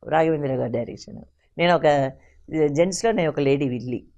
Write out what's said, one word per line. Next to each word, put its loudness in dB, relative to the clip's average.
రాఘవేంద్ర 0
గారి -4
డైరెక్షన్. -8
నేను 2
ఒక 2
జెంట్స్‌లో 0
నేను 0
ఒక -4
లేడీ 2
విల్లి -6